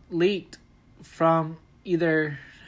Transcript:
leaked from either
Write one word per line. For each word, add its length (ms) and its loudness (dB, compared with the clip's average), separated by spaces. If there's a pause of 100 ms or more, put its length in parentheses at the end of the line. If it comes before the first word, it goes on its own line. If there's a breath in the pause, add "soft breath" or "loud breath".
(120)
leaked 460 -2 (440)
from 560 0 (280)
either 520 0 (300 loud breath)